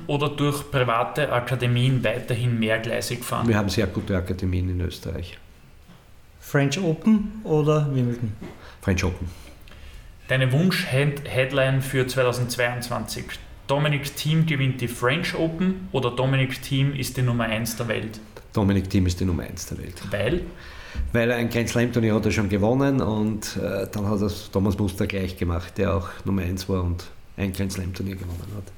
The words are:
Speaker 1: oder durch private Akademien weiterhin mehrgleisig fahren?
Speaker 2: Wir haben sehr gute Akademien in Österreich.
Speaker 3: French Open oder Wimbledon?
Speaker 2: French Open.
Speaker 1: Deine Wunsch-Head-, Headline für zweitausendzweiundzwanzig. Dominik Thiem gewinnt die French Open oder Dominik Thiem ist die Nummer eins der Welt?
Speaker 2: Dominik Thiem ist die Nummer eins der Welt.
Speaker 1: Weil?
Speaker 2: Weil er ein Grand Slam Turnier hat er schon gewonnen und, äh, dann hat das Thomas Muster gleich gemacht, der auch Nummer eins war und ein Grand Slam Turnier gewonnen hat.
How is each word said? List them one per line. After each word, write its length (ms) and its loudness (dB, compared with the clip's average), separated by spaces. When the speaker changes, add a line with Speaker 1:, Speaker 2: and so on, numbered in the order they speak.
Speaker 1:
oder 240 2
durch 400 -2
private 600 2
Akademien 720 2
weiterhin 560 0
mehrgleisig 640 0
fahren? 240 -2
Speaker 2:
Wir 100 6
haben 120 2
sehr 180 2
gute 300 0
Akademien 540 0
in 100 -2
Österreich. 580 -6
Speaker 3:
French 380 2
Open 680 2
oder 500 4
Wimbledon? 380 0
Speaker 2:
French 240 2
Open. 240 -2
Speaker 1:
Deine 220 2
Wunsch-Head-, 760 2
Headline 540 2
für 240 0
zweitausendzweiundzwanzig. 1200 0
Dominik 500 0
Thiem 300 2
gewinnt 340 0
die 80 0
French 460 0
Open 580 0
oder 180 0
Dominik 520 0
Thiem 320 2
ist 240 -6
die 40 2
Nummer 220 2
eins 320 -2
der 100 -4
Welt? 320 -4
Speaker 2:
Dominik 360 4
Thiem 180 4
ist 140 0
die 60 2
Nummer 180 0
eins 220 -10
der 120 -8
Welt. 160 -10
Speaker 1:
Weil? 300 0
Speaker 2:
Weil 180 4
er 60 2
ein 120 0
Grand 200 0
Slam 240 2
Turnier 240 4
hat 100 2
er 60 4
schon 160 2
gewonnen 520 4
und, 560 0
äh, 360 -2
dann 160 -2
hat 140 2
das 280 -2
Thomas 260 2
Muster 300 0
gleich 300 -4
gemacht, 420 -2
der 160 2
auch 140 -2
Nummer 180 0
eins 260 -2
war 140 0
und 220 -2
ein 160 -2
Grand 200 -2
Slam 220 -4
Turnier 220 -6
gewonnen 400 -10
hat. 80 -10